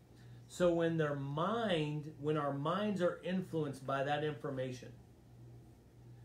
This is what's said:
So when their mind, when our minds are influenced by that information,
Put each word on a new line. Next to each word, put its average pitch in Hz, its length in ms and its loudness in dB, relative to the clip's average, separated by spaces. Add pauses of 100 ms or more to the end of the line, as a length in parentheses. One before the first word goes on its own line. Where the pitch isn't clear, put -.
(480)
So 180 220 6
when 165 280 4
their 147 180 2
mind, 151 1040 0
when 151 160 2
our 143 160 0
minds 175 480 0
are 175 240 2
influenced 151 640 -2
by 135 180 2
that 147 180 2
information, 131 680 -4 (1300)